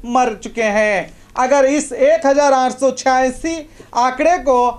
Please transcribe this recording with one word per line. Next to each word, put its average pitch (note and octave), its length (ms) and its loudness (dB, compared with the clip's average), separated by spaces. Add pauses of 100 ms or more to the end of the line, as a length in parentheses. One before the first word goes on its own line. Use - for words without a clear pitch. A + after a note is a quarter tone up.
मर A#3+ 280 0
चुके A3+ 300 -8
हैं। G#3 480 -2 (260)
अगर C4 280 2
इस D4 260 -2
एक C#4 340 2
हज़ार C#4 280 4
आठ B3+ 180 0
सौ C4 200 0
छियासी C4 640 -2 (400)
आंकड़े B3+ 440 2
को B3+ 240 2 (140)